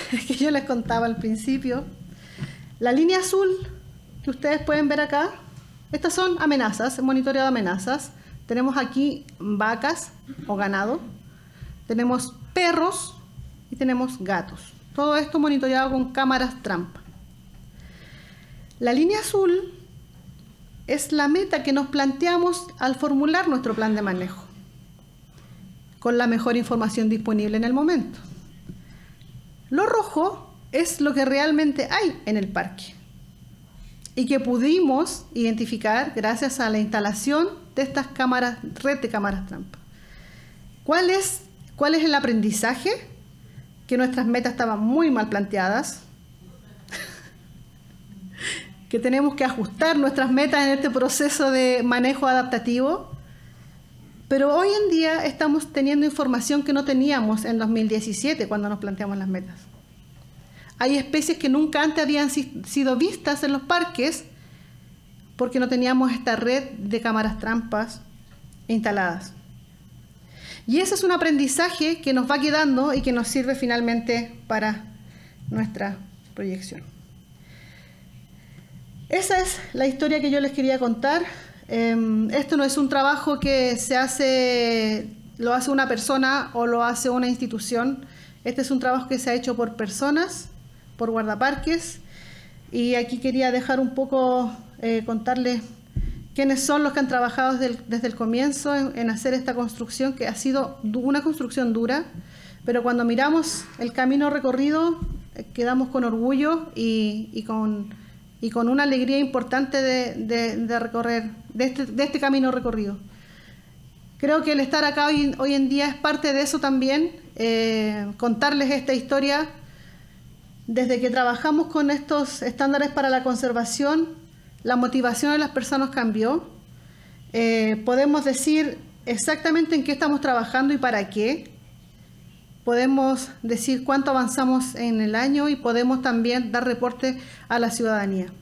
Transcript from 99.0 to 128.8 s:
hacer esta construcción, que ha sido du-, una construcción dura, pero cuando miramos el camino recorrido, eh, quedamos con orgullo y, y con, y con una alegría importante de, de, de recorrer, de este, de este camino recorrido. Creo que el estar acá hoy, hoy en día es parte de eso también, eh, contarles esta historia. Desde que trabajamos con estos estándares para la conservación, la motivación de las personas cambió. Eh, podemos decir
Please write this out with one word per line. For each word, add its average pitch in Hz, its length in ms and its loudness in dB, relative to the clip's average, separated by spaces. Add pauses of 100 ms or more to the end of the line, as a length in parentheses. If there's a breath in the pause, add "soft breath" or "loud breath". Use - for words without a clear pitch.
hacer 262 240 0
esta 254 200 -2
construcción, 240 600 -4
que - 120 -4
ha 220 80 -4
sido 262 480 -2
du-, 220 180 -2
una 277 220 2
construcción 262 500 0
dura, 233 320 0 (600 loud breath)
pero 240 180 2
cuando 240 220 2
miramos 285 600 2 (140)
el 233 140 -6
camino 277 380 2
recorrido, 294 680 2 (380)
eh, - 180 -12
quedamos 254 360 0
con 254 120 0
orgullo 269 720 0
y, 220 580 0
y 220 120 -6
con, 214 500 -2 (460 loud breath)
y 226 100 -4
con 233 180 0
una 269 140 4
alegría 269 360 2
importante 269 600 0
de, 254 340 0
de, 226 420 -2
de 233 240 -2
recorrer, 233 500 -2 (220)
de 240 120 0
este, 262 220 -2
de 220 160 -2
este 285 160 0
camino 269 320 2
recorrido. 220 480 -2 (1200 loud breath)
Creo 302 240 2
que 302 100 0
el 285 80 4
estar 302 240 0
acá 294 220 2
hoy, 294 320 2
hoy 277 160 2
en 269 140 2
día 277 180 2
es 277 80 -4
parte 302 380 0
de 277 80 2
eso 285 180 0
también, 277 540 2 (240)
eh, 220 800 0
contarles 269 560 2
esta 269 200 0
historia. 277 540 0 (1200 loud breath)
Desde 240 320 0
que 247 120 0
trabajamos 254 560 2
con 294 240 2
estos 285 500 -2
estándares 277 480 0
para 277 220 0
la 254 120 2
conservación, 254 840 0 (540 loud breath)
la 247 140 2
motivación 247 560 2
de 302 60 4
las 302 120 0
personas 269 400 0
cambió. 233 580 0 (880 loud breath)
Eh, 220 500 2
podemos 277 400 4
decir 285 540 2 (260)